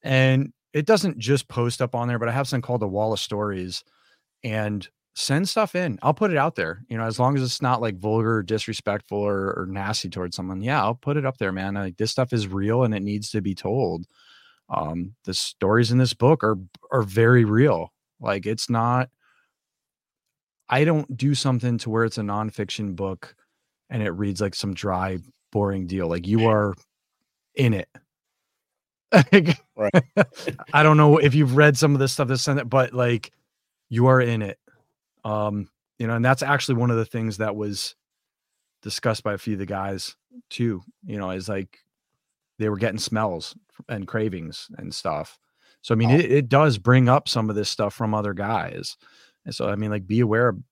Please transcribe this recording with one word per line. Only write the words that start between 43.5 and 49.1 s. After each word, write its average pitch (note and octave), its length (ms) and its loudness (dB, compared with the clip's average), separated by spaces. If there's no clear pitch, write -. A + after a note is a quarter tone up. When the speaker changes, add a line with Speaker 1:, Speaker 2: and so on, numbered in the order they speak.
Speaker 1:
and G2+ 200 -8
cravings F#2 600 -6
and - 160 -12
stuff. D2+ 440 -6
So, - 120 0
I - 20 2
mean, A2+ 140 2
Speaker 2:
Oh. B2+ 60 8
Speaker 1:
it, D#3 160 2
it C3+ 160 2
does C#3 300 4
bring B2 300 6
up C3+ 200 4
some A2 200 -2
of G#2 80 -4
this G#2 140 -2
stuff G2+ 240 -4
from G#2+ 200 -2
other G#2 200 -2
guys. F#2 600 -6